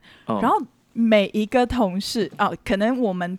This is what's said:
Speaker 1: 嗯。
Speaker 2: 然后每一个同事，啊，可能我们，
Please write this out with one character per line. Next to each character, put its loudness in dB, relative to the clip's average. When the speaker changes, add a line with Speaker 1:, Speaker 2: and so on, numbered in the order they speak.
Speaker 1:
嗯。 -2
Speaker 2:
然 2
后 2
每 4
一 0
个 2
同 0
事， -4
啊， 0
可 -2
能 0
我 0
们， -6